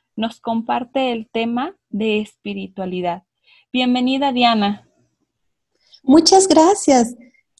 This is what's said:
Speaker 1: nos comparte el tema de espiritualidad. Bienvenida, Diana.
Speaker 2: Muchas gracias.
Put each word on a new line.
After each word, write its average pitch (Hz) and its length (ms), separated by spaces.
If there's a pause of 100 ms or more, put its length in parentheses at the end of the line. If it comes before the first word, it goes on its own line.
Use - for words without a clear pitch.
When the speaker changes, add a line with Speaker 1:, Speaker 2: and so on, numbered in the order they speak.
(140)
Speaker 1:
nos 226 260
comparte 240 720
el 220 180
tema 233 460 (140)
de 214 300
espiritualidad. 190 1040 (460)
Bienvenida, 254 640
Diana. 226 560 (1120)
Speaker 2:
Muchas 330 460
gracias. 311 680 (460)